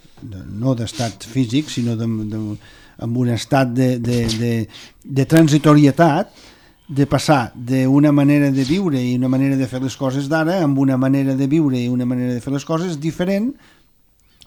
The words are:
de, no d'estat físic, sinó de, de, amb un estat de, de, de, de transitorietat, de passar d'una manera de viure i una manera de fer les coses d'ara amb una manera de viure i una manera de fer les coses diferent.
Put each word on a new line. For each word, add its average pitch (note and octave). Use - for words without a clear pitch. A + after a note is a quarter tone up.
de, G2+
no A#2
d'estat A#2
físic, C3
sinó A#2
de, A2+
de, A2
amb A#2
un B2
estat C3
de, B2+
de, A#2+
de, A2+
de C3+
transitorietat, D3+
de C#3
passar C3+
d'una C3
manera C#3+
de C3+
viure D3+
i B2
una B2+
manera C3+
de C3
fer B2+
les C3
coses C3+
d'ara D#3+
amb C#3+
una C3+
manera C3+
de C3+
viure C#3
i A#2+
una B2
manera B2
de A#2+
fer C3+
les C#3
coses E3
diferent. F#3+